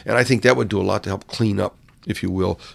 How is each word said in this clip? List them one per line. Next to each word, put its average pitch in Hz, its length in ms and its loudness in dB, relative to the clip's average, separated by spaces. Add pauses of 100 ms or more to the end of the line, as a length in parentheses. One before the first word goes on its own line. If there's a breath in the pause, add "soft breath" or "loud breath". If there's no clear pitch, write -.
And 110 120 0
I 123 60 6
think 123 200 2
that 127 140 6
would 117 120 0
do 98 120 -2
a 92 40 0
lot 98 180 -2
to 101 80 -8
help 95 160 -6
clean 104 320 0
up, 95 180 -4 (300)
if - 160 -6
you 92 80 -2
will, 92 300 -2 (140 loud breath)